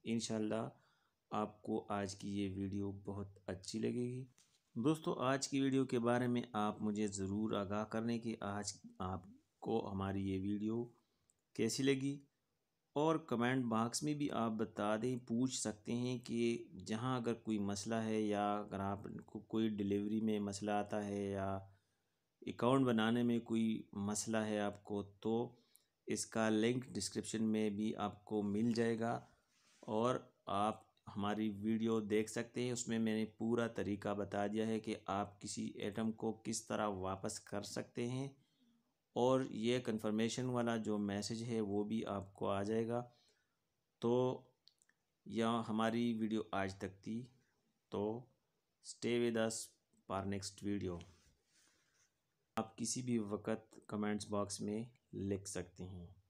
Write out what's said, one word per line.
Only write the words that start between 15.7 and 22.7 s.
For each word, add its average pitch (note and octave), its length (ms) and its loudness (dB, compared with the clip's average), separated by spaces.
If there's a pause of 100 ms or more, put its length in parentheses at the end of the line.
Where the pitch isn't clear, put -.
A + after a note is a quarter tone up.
हैं B2 260 -2
कि A#2 500 0 (140)
जहाँ A#2+ 360 -2
अगर A2+ 160 0
कोई A2 240 -2
मसला G2+ 400 0
है A2 220 0
या G#2 220 2 (100)
अगर G#2 260 -4
आपको G2 600 -6
कोई A2+ 300 2
डिलीवरी G#2 500 2
में G#2+ 200 2
मसला G#2 380 0
आता G#2 220 -2
है G2+ 240 -2
या G2 260 -2 (920)
अकाउंट C3 440 4